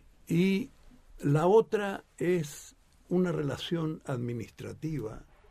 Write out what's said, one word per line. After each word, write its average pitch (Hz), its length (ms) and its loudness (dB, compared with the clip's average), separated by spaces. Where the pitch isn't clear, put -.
y 190 440 2
la 156 280 2
otra 208 560 4
es 165 580 -2
una 180 200 2
relación 156 760 -4
administrativa 120 1160 -6